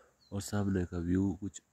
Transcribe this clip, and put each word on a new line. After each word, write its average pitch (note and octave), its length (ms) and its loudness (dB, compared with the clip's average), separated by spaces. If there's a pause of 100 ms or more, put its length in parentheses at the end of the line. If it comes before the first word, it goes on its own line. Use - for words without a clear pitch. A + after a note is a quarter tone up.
(320)
और G2+ 100 -4
सामने G2 420 0
का F2 160 -6
व्यू F#2 400 2
कुछ G2 220 -10 (100)